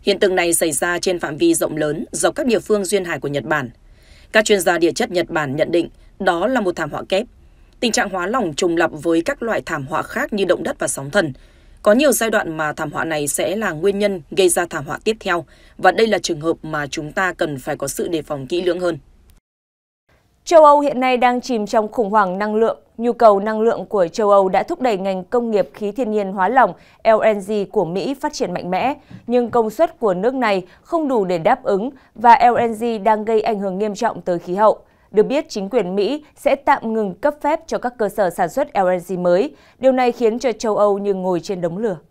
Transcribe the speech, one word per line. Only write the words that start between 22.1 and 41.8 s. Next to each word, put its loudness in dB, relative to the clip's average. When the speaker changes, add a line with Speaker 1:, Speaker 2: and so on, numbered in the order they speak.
Speaker 2:
hoảng 2
năng -2
lượng. 2
Nhu -2
cầu 6
năng -2
lượng 0
của 0
châu 0
Âu 6
đã 0
thúc -6
đẩy 0
ngành -4
công -2
nghiệp 0
khí -6
thiên -4
nhiên -2
hóa 0
lỏng 4
L 4
N -4
G -4
của 2
Mỹ -4
phát -4
triển -6
mạnh -6
mẽ, -2
nhưng 0
công 2
suất 0
của 2
nước 0
này 0
không -2
đủ 2
để -2
đáp 2
ứng -2
và 6
L 2
N -4
G -4
đang 2
gây 2
ảnh -2
hưởng -4
nghiêm -2
trọng -4
tới -2
khí -6
hậu. 4
Được 4
biết, 2
chính -8
quyền -2
Mỹ -2
sẽ 0
tạm 0
ngừng -2
cấp -2
phép 0
cho -6
các -6
cơ 0
sở 0
sản -2
xuất -2
L 2
N -4
G -4
mới. 2
Điều 4
này 2
khiến 0
cho -2
châu -2
Âu 4
như -2
ngồi -2
trên -8
đống -4
lửa. -4